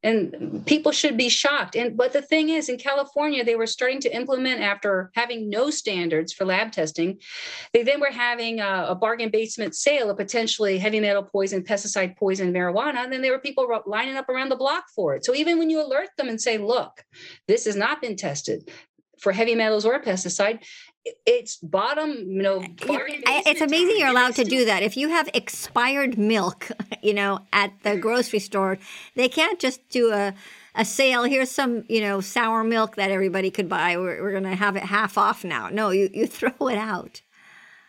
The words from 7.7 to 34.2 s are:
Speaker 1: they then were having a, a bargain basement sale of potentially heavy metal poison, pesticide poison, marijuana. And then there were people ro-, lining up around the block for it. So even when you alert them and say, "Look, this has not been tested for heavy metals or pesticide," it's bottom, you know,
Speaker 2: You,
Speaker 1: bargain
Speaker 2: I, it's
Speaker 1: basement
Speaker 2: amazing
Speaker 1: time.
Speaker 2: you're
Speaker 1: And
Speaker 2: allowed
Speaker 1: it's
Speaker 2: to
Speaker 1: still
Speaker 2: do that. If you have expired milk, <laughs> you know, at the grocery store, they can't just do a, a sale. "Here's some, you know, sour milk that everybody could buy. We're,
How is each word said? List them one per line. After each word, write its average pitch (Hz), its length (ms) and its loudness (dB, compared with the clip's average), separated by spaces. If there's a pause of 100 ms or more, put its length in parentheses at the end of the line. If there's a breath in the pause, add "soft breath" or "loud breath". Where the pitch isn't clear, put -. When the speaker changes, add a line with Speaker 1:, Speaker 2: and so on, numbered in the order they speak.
Speaker 1:
they 233 100 6
then 277 160 2
were 277 120 2
having 233 480 -2
a, 190 300 0
a 180 60 0
bargain 226 340 0
basement 220 460 -2
sale 277 340 2
of 202 80 -2
potentially 208 600 0
heavy 214 200 0
metal 202 240 2
poison, 196 400 -2
pesticide 196 540 -4
poison, 190 360 0
marijuana. 220 500 0
And 254 100 -6
then 262 80 -4
there 262 100 0
were 262 80 0
people 269 280 -2
ro-, 226 180 -2
lining 247 320 -4
up 269 120 -6
around 254 200 -2
the 262 60 2
block 277 300 -2 (100)
for 151 200 0
it. - 100 -8
So 247 100 2
even 320 240 2
when 320 100 2
you 311 120 2
alert 294 360 -2
them 269 120 -2
and 220 120 -6
say, 226 160 0
"Look, - 460 -2 (440 loud breath)
this 220 180 2
has 208 100 0
not 247 260 0
been 226 140 -6
tested 156 540 -6 (500 loud breath)
for 196 120 2
heavy 226 240 2
metals 214 300 2
or 254 140 4
pesticide," 202 640 -2 (600 loud breath)
it's 196 320 2
bottom, 247 540 -2
you 196 320 -4
know, 196 180 2
Speaker 2:
You, 175 260 -10
Speaker 1:
bargain 294 380 -4
Speaker 2:
I, 277 120 4
it's 359 80 0
Speaker 1:
basement 302 260 2
Speaker 2:
amazing 339 160 4
Speaker 1:
time. 427 100 4
Speaker 2:
you're 302 100 4
Speaker 1:
And 247 100 4
Speaker 2:
allowed 247 120 6
Speaker 1:
it's 233 80 -4
Speaker 2:
to 247 80 4
Speaker 1:
still 254 140 2
Speaker 2:
do 240 60 6
that. 196 180 2
If 202 140 -2
you 294 120 0
have 320 240 0
expired 262 840 0
milk, 208 520 0 (160)
<laughs> - 160 -12
you 208 120 2
know, 196 260 0 (120)
at 202 200 2 (120)
the 208 140 0
grocery 226 420 0
store, 190 380 0 (380 loud breath)
they 254 120 2
can't 330 320 0
just 262 300 -4
do 233 220 2
a, 202 220 0 (420 loud breath)
a 220 100 2
sale. 254 380 4
"Here's 254 280 2
some, 240 360 0
you 226 140 2
know, 202 200 0
sour 226 420 0
milk 220 320 2
that 196 160 0
everybody 190 400 0
could 190 160 -2
buy. 175 300 0
We're, 180 240 -4